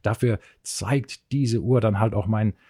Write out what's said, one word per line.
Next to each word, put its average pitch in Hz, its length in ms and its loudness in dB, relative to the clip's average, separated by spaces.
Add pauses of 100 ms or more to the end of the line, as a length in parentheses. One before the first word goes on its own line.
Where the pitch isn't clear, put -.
Dafür 104 380 0 (240)
zeigt - 680 -6
diese 117 300 0
Uhr 120 180 2
dann 104 200 2
halt 110 140 2
auch 101 140 -2
mein, 107 260 0 (160)